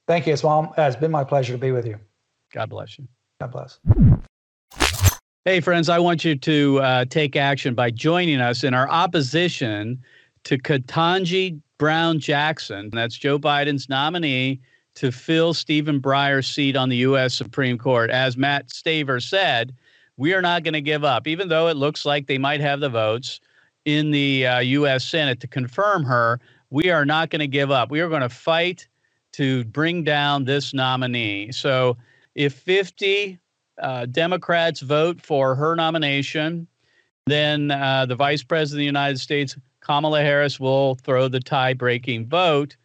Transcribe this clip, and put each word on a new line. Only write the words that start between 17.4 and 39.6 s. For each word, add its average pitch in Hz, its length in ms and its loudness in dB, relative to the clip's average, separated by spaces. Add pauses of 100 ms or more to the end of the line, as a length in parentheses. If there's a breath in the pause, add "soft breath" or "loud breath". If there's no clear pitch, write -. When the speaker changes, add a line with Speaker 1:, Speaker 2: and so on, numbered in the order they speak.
Speaker 2:
Court. 117 320 0
As 127 260 0
Matt 139 320 0
Staver 139 560 -4
said, 131 500 0 (440 soft breath)
we 151 160 0
are 190 80 0
not 175 220 0
gonna 156 180 -2
give 147 240 0
up, 123 220 2
even 170 200 -2
though 165 220 2
it 156 80 0
looks 147 280 -2
like 147 220 -2
they 135 100 -2
might 143 220 0
have 143 220 -2
the 147 80 -2
votes 113 500 -2 (460 soft breath)
in 151 260 0
the, 139 340 2
uh, 123 140 2
U 135 260 2
S 131 200 0
Senate 143 340 0
to 131 80 -12
confirm 180 560 -2
her. 120 380 0 (300 soft breath)
We 165 180 0
are 156 160 2
not 156 240 0
gonna 151 180 -2
give 139 240 0
up. 120 180 2
We 151 120 -2
are 175 80 -2
gonna 143 180 0
fight 170 580 -2 (460)
to 131 320 -2
bring 160 400 -2
down 143 400 0
this 139 300 -2
nominee. 123 800 -2
So 127 420 0 (400 soft breath)
if 143 180 0
fifty, 196 840 -2 (420)
uh, 127 260 -4
Democrats 165 760 0
vote 151 400 0
for 135 340 0
her 151 180 0
nomination, 160 920 -2 (600)
then, 147 440 0
uh, 135 340 0
the 127 100 -4
Vice 139 280 0
President 156 320 -2
of 147 40 -4
the 143 60 0
United 139 360 0
States, 143 340 -2 (240)